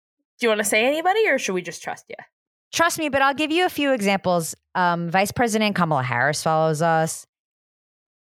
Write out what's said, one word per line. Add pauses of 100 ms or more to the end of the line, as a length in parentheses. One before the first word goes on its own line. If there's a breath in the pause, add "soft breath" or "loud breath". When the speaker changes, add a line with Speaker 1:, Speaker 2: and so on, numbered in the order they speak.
(380)
Speaker 1:
Do
you
wanna
say
anybody,
or
should
we
just
trust
you? (560)
Speaker 2:
Trust
me,
but
I'll
give
you
a
few
examples. (200)
Um,
Vice
President
Kamala
Harris
follows
us. (960)